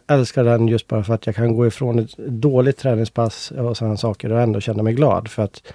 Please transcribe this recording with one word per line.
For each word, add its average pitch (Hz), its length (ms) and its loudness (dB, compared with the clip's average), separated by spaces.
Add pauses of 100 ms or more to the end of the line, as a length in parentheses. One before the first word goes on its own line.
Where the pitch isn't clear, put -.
älskar 135 360 2
den 117 240 4
just 113 200 0
bara 107 160 -2
för 107 100 -2
att 110 120 -4
jag 110 100 -4
kan 117 200 0
gå 120 120 2
ifrån 117 320 0
ett 110 180 -6
dåligt 127 600 0
träningspass 113 760 -2
och 120 260 -4
sådana 107 200 -2
saker 107 340 -4
och 117 100 2
ändå 110 200 2
känna 110 220 -2
mig 113 100 2
glad, 113 340 2
för 110 160 -4
att - 200 -8 (120)